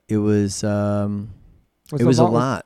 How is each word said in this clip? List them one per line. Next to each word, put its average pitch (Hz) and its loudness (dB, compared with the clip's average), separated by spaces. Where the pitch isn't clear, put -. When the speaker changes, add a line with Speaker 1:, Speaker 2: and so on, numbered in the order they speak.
Speaker 1:
it 110 0
was, 104 0
um, 104 -2
Speaker 2:
Was 151 -6
Speaker 1:
it - 4
Speaker 2:
a 123 4
Speaker 1:
was 120 4
a 120 6
Speaker 2:
lot, 113 2
was 117 2
Speaker 1:
lot 127 -4